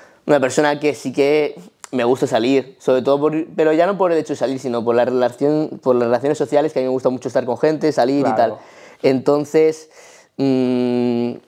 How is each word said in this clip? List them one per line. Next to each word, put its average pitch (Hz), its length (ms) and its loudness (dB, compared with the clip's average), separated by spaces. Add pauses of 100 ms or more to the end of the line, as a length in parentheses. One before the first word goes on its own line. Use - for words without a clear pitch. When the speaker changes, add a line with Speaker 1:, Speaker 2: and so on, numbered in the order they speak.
(260)
Speaker 1:
una 143 140 2
persona 147 400 0
que 147 140 0
sí - 180 -10
que 143 420 0 (380)
me 123 120 -2
gusta 127 220 0
salir, 127 520 0
sobre 131 240 0
todo 139 160 2
por, 151 280 -2 (100)
pero 156 160 2
ya 165 140 2
no 196 120 -4
por 180 140 0
el 160 60 2
hecho 151 140 -4
de 143 40 -4
salir, 131 220 -4
sino 120 260 -4
por 120 100 0
la 120 100 4
relación, 127 800 -2
por 127 140 2
las 120 100 2
relaciones 123 320 0
sociales, 147 340 0
que 135 80 -2
a - 20 -2
mí 127 40 -2
me 127 60 -2
gusta 131 180 -2
mucho 131 180 -8
estar 123 160 -2
con 120 140 -4
gente, 156 340 0
salir 139 280 0
y - 20 0
Speaker 2:
Claro. 113 140 0
Speaker 1:
tal. 113 180 0 (480)
Entonces, 147 880 0 (460)
mm, 123 960 0 (160)